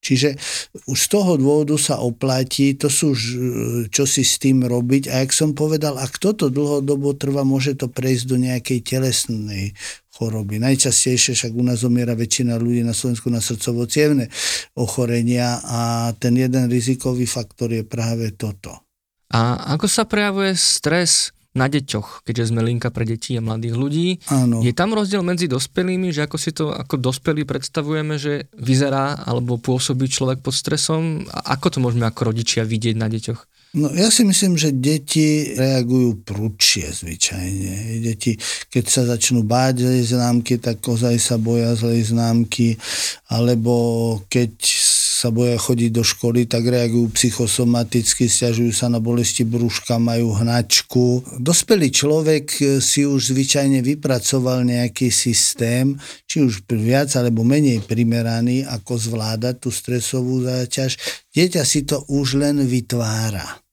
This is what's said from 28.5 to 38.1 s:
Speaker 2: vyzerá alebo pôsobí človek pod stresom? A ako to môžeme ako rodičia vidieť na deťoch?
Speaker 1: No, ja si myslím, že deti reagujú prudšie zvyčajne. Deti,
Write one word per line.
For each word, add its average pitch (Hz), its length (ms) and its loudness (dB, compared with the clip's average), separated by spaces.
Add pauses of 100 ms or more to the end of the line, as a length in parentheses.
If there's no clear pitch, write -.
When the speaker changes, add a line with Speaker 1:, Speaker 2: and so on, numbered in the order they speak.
Speaker 2:
vyzerá 135 720 0
alebo 123 320 -2
pôsobí 131 480 0
človek 131 320 -2
pod 135 160 -4
stresom? 160 720 -2
A - 320 -6
ako 139 80 0
to 127 160 0
môžeme 120 240 2
ako 113 240 -2
rodičia 113 320 -2
vidieť 110 320 -2
na 110 160 -2
deťoch? 113 280 -6 (360)
Speaker 1:
No, 147 160 0
ja 180 160 2
si 226 160 4
myslím, 190 320 4
že 151 160 2
deti 147 800 2
reagujú 123 720 2
prudšie 101 640 -2
zvyčajne. 95 1120 -6
Deti, 113 400 -2 (320)